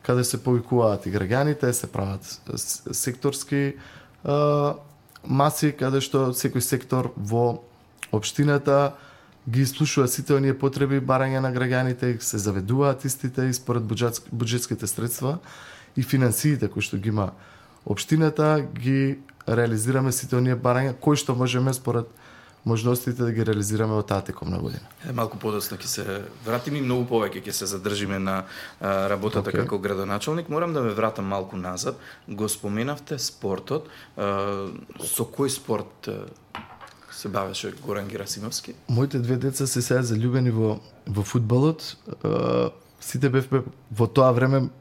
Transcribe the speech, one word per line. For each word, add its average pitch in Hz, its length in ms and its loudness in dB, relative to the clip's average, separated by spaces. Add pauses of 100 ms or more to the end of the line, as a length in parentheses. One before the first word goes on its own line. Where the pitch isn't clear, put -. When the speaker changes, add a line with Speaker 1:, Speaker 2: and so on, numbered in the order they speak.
Speaker 1:
каде 123 240 2
се 120 180 -4
повикуваат 120 640 2
и 90 60 -4
граѓаните, 127 600 2
се - 140 -4
прават 98 400 -4 (220)
с-, - 340 -6 (100)
секторски, 139 840 -2 (480)
а, 147 500 2 (460)
маси, 147 520 2
каде 135 280 2
што 135 320 2
секој - 280 0
сектор 123 540 0
во 113 480 2 (460)
општината 143 840 4 (500)
ги 123 180 2
слушува 135 480 2
сите 139 240 0
оние 135 240 2
потреби 135 400 2
и - 20 2
барања 131 380 2
на 131 160 0
граѓаните, 123 640 0
се - 200 -2
заведуваат 107 680 2
истите 127 420 -2
и 127 80 0
според 120 300 -2
буџетс-, 113 480 -2
буџетските 117 540 -2
средства 127 520 -4 (580)
и 135 60 0
финансиите 131 680 2
кои - 140 -4
што - 160 -4
ги 101 100 -2
има 104 220 0 (520)
општината, 156 880 2
ги 135 460 0 (260)
реализираме 117 680 2
сите - 240 -2
оние 127 200 4
барања 127 380 2
кои 147 220 4
што 135 180 0
можеме 127 380 2
според 117 340 0 (580)
можностите 120 580 2
да 120 80 2
ги 113 160 2
реализираме 107 480 2
во 107 80 2
таа 101 180 0
текомна - 380 -6
година. - 240 -6 (220)
Speaker 2:
Е, - 100 -8
малку 113 240 -4
подоцна 104 400 -4
ќе - 80 -12
се - 180 -6 (380)
вратиме 123 360 -4
и 139 40 -2
многу 123 240 0
повеќе 113 340 0
ќе 101 120 -10
се 98 140 -4
задржиме 101 520 -4
на, 95 220 -2 (400)
а, 98 280 0
работата 101 420 -2
Speaker 1:
Океј. 104 120 0
Speaker 2:
како 104 160 -2
градоначалник. 101 680 -4
Морам 165 240 -2
да 143 100 0
ме 117 80 0
вратам 107 340 -2
малку 98 320 -4
назад. 90 380 -6 (300)
Го 104 240 -4
споменавте 127 720 -4
спортот. 110 680 -4 (280)
А, 98 520 -2 (300)
со - 260 -6
кој 139 260 -2
спорт, - 600 -6
а, 101 180 -8 (840)
се - 160 -10
бавеше 98 500 -4
Горан 101 300 -6
Герасимовски? 101 680 -8 (140)
Speaker 1:
Моите 135 300 2
две 123 180 0
деца 135 300 -2
се 123 140 -2
сега 127 220 2
заљубени 123 480 2
во, 110 300 0 (240)
во 101 180 -2
фудбалот. 127 760 2 (280)
А, 120 460 2 (300)
сите 135 300 0
бевме 131 320 2 (280)
во 110 160 2
тоа 131 260 6
време 131 360 4 (120)